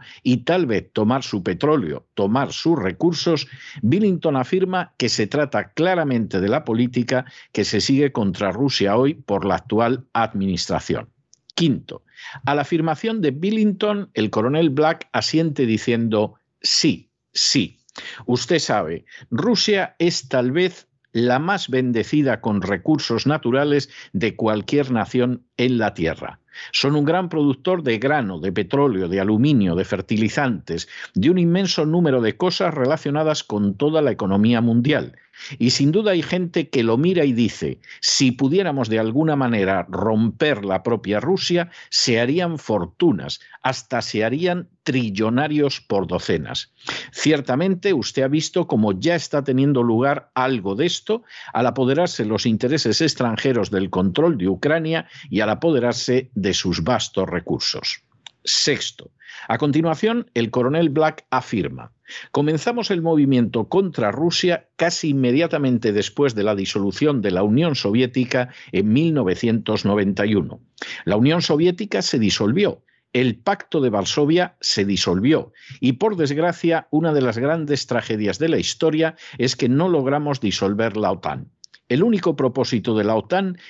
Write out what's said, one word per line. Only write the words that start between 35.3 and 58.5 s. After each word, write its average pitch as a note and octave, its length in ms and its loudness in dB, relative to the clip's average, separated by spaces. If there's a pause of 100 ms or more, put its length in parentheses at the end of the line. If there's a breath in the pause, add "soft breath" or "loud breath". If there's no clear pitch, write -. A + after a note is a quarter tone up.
Y A#3 120 2
sin C#3 200 2
duda G#3 200 2
hay F3 120 2
gente F3+ 460 -2
que C3+ 140 0
lo A#2 160 2
mira E3+ 260 2
y C#3 80 2
dice, G2+ 480 -2 (200 loud breath)
'Si - 320 2
pudiéramos C#3 580 0
de A2 80 2
alguna C#3 380 2
manera G2 520 0
romper G#2+ 800 0
la F#2+ 160 -2
propia G#2 360 0
Rusia, F3 520 -2 (180 loud breath)
se - 320 0
harían E3 380 0
fortunas, F#2 840 -2 (220 loud breath)
hasta B2+ 400 -4
se G#2+ 220 -2
harían F3 440 -2 (140)
trillonarios B2+ 960 0
por G2 260 -2
docenas.'" E2 640 -4 (400 loud breath)
Ciertamente, E3+ 800 0
usted C3 280 -2
ha C3 60 2
visto D#3 380 0
cómo G#2+ 320 2
ya D#3 160 2
está D3+ 280 -2
teniendo C3+ 400 2
lugar B2 520 0
algo B2 400 0
de C3+ 120 0
esto G#3+ 360 -4 (320 loud breath)
al A#2+ 120 2
apoderarse C3 600 0
los G#2+ 180 -2
intereses A#2+ 560 0
extranjeros A#2+ 720 0
del F#2+ 180 -2
control G2 480 2
de F2+ 120 0
Ucrania D#3+ 580 -2 (240 loud breath)
y G#2+ 100 0
al G#2+ 100 2
apoderarse B2 840 0
de F#2+ 200 0
sus E2 280 -2
vastos F#2+ 460 -2
recursos. - 720 -6 (400)
Sexto, - 680 -4 (360 loud breath)